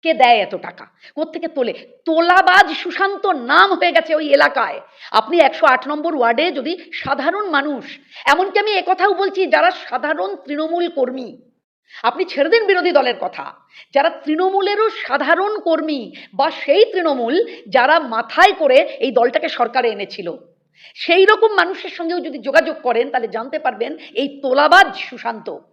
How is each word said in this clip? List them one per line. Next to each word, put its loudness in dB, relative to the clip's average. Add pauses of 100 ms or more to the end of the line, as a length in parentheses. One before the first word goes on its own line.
কে 0
দেয় 6
এত -4
টাকা? -14 (300)
কোত্থেকে -8
তোলে? -4 (320)
তোলাবাজ 4
সুশান্ত -4
নাম 2
হয়ে 0
গেছে -4
ওই 0
এলাকায়। 2 (320)
আপনি 0
একশো 4
আট 4
নম্বর -4
ওয়ার্ডে 0
যদি -6 (160)
সাধারণ -4
মানুষ, -4 (260)
এমনকি 2
আমি -2
একথাও 0
বলছি, -2
যারা 4
সাধারণ -6
তৃণমূল -4
কর্মী, -6 (680)
আপনি 0
ছেড়ে -2
দিন 4
বিরোধী 2
দলের 2
কথা, -10 (400)
যারা 2
তৃণমূলেরও -2
সাধারণ -2
কর্মী -2 (220)
বা 0
সেই 2
তৃণমূল 0 (200)
যারা 4
মাথায় 2
করে 2
এই 2
দলটাকে 0
সরকারে -2
এনেছিল, -8 (600)
সেই 4
রকম 4
মানুষের -2
সঙ্গেও -6
যদি -10
যোগাযোগ 2
করেন 0
তাহলে -4
জানতে -6
পারবেন -6 (160)
এই -4
তোলাবাজ 4
সুশান্ত -10 (160)